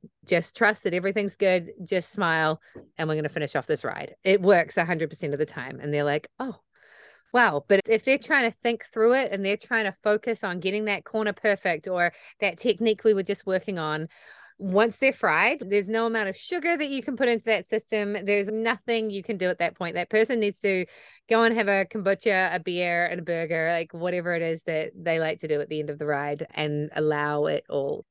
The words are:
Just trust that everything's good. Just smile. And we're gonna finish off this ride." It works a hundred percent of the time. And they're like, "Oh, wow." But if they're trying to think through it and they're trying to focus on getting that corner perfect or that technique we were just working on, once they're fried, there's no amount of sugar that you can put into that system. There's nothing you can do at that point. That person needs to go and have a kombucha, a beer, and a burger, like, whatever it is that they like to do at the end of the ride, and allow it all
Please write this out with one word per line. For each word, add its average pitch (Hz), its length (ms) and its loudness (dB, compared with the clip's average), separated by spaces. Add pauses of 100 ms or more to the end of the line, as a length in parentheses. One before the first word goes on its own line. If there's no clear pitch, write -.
(260)
Just 170 300 0
trust 214 260 2
that 175 120 -2
everything's 196 420 -2
good. 185 340 2 (140)
Just 180 260 -2
smile. 160 500 0 (380)
And 156 100 -4
we're 156 60 0
gonna 151 140 -2
finish 151 260 -6
off 135 120 -2
this - 180 -2
ride." - 400 -8
It 190 180 4
works 175 340 4
a 170 80 2
hundred 160 260 -4
percent 151 220 -6
of 139 60 -4
the 151 80 0
time. 135 340 -12
And 147 140 -6
they're 147 100 0
like, 147 240 -2 (120)
"Oh, 262 180 -8 (760)
wow." 196 360 4
But 196 180 6
if 220 180 2
they're 269 140 4
trying 262 320 0
to - 80 -16
think 233 340 -2
through 226 220 4
it 262 180 0
and 196 120 -4
they're 202 120 0
trying 226 280 -2
to 190 180 -4
focus 214 400 0
on 180 180 -4
getting 202 260 -2
that 196 180 -4
corner 214 280 -2
perfect 190 540 0
or 175 260 0 (280)
that 180 180 -2
technique 220 460 0
we 220 100 6
were 196 80 0
just 196 240 -6
working 185 320 -2
on, 156 300 -2 (500)
once 202 400 2
they're 269 160 2
fried, 208 520 2
there's 196 220 0
no 226 180 0
amount 226 220 -2
of 196 80 -6
sugar 339 400 -2
that 285 140 -4
you 269 120 -4
can 262 140 -6
put 269 100 2
into 233 200 0
that 208 200 0
system. 208 580 -2
There's 202 240 2
nothing 226 640 -2
you 196 120 -6
can 214 160 -6
do 180 100 0
at 180 100 -2
that 170 160 -2
point. 170 200 -6
That 175 160 -4
person 226 300 2
needs 202 200 -2
to 190 240 0 (440)
go 226 140 4
and 226 140 4
have 208 120 0
a 196 180 2
kombucha, 190 680 0
a 180 60 -2
beer, 175 460 -2
and 175 120 -4
a 170 60 -10
burger, 165 480 -2
like, 170 200 -4
whatever 175 440 -2
it 165 60 -2
is 165 220 -4
that 156 300 -4
they 165 240 -2
like 160 220 -2
to 156 80 -8
do 147 120 0
at 151 80 -6
the 151 120 -4
end 147 100 -6
of 147 80 -8
the 151 80 -6
ride, 147 460 -4
and 151 420 -4
allow 151 520 0
it 147 240 -2
all 143 400 -4